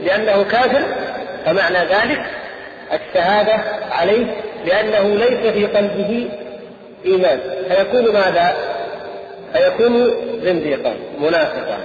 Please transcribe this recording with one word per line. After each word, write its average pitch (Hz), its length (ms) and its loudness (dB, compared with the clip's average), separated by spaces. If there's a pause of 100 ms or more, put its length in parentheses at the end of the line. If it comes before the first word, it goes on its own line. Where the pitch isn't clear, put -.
بأنه 202 400 2
كافر 240 400 2 (640)
فمعنى 180 320 2
ذلك 202 480 0 (680)
الشهادة 202 680 2 (320)
عليه 185 340 2 (400)
لأنه 208 500 2
ليس 233 380 2
في 202 120 2
قلبه 202 640 0 (760)
إيمان، 180 340 4 (300)
فيكون 208 440 2
ماذا؟ 180 400 4 (1000)
فيكون 233 600 4 (300)
زنديقاً 151 500 0 (260)
منافقاً. 151 640 0